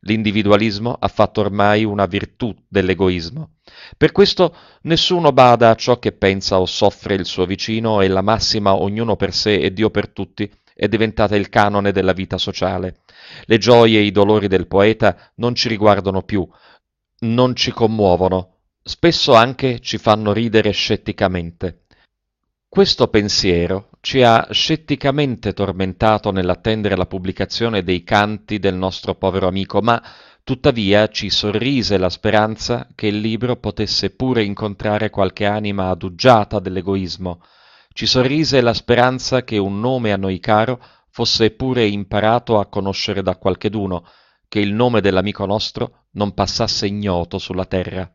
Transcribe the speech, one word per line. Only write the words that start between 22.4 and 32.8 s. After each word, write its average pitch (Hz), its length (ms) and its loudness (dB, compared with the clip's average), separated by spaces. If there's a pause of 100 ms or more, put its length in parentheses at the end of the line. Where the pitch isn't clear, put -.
Questo 180 380 2
pensiero 95 840 0 (100)
ci 131 220 0
ha 113 280 4
scetticamente 139 1000 -2
tormentato 98 800 0
nell'attendere 98 640 0
la 90 100 -2
pubblicazione 95 760 -4
dei 87 180 -2
canti 104 560 -2
del 95 160 0
nostro 92 400 -6
povero 92 320 -2
amico, 95 340 -2
ma 117 220 0 (400)
tuttavia 110 680 2
ci - 220 -8
sorrise 104 680 -2
la 92 120 0
speranza 107 880 -2